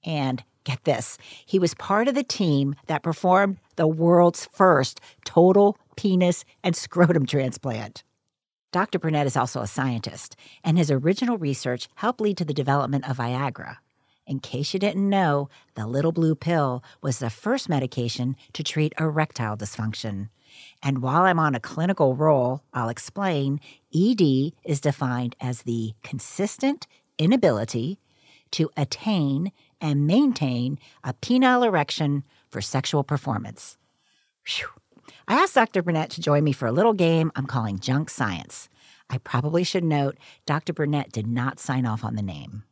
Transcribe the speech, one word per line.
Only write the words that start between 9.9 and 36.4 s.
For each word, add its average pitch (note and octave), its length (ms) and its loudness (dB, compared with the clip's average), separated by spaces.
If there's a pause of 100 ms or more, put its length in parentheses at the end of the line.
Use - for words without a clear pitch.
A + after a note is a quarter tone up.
and E3 140 2
his D#3+ 140 2
original G3 460 0
research C3+ 580 -4
helped A#3+ 260 -4
lead G#3 160 0
to F3 80 -2
the D3+ 80 -4
development C#3 560 0
of B2 80 -4
Viagra. B2+ 600 -6 (500)
In C3+ 120 -6
case - 360 -8
you F#3+ 40 -2
didn't G3 300 0
know, D3+ 400 2 (240)
the A2 140 -8
little C#3+ 240 0
blue D#3+ 240 2
pill C#3+ 480 0 (180)
was C#3 160 -4
the A#2 140 -4
first B3 360 -4
medication B2+ 680 -4 (180)
to - 100 -10
treat D3+ 360 -2
erectile D3+ 580 -2
dysfunction. G#2 720 -8 (540)
And C#3 180 -2
while C3+ 220 2
I'm F3+ 160 4
on D3+ 160 2
a A#2+ 40 -2
clinical D#3+ 560 0
roll, C#3 480 2 (100)
I'll A#2+ 160 -2
explain C#3+ 720 -2 (320)
E G3+ 240 2
D D3 380 2 (100)
is D3+ 180 -2
defined B2+ 600 -2
as B2 220 -6
the A2+ 300 -4 (100)
consistent - 840 -4 (300)
inability D#3 840 2 (520)
to D#3+ 260 0
attain D#3 720 -2 (300)
and D3 260 2
maintain D3 720 2 (240)
a C3 100 -6
penile B3+ 520 2
erection D3 580 0 (260)
for - 120 -8
sexual C3+ 420 -2
performance. A2+ 760 -6 (640)
Phew. - 240 -6 (600)
I G#3 80 2
asked F4+ 200 2
Doctor A3+ 280 4
Burnett E3 280 0
to - 100 -12
join D3 220 4